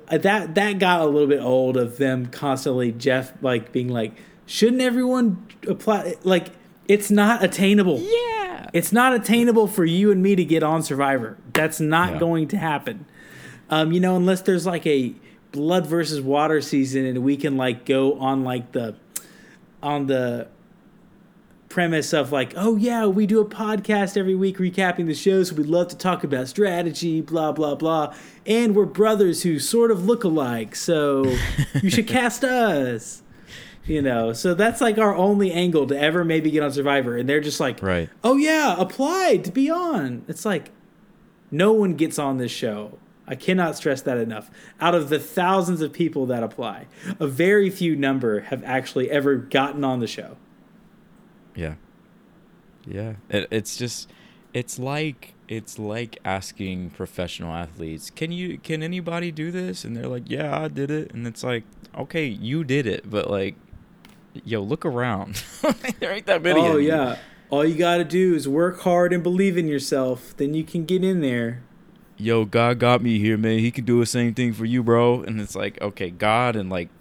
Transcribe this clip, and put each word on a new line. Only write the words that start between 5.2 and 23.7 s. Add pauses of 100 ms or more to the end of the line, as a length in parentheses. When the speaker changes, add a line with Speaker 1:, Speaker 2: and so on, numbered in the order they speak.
Speaker 1:
apply?"
Like, (420)
it's
not
attainable.
Speaker 2:
Yeah.
Speaker 1:
It's
not
attainable
for
you
and
me
to
get
on
Survivor. (160)
That's
not
Speaker 2:
Yeah.
Speaker 1:
going
to
happen. (640)
Um,
you
know,
unless
there's,
like,
a (380)
blood
versus
water
season
and
we
can,
like,
go
on,
like,
the, (880)
on
the (1200)
premise
of,
like,
"Oh,
yeah,
we
do
a
podcast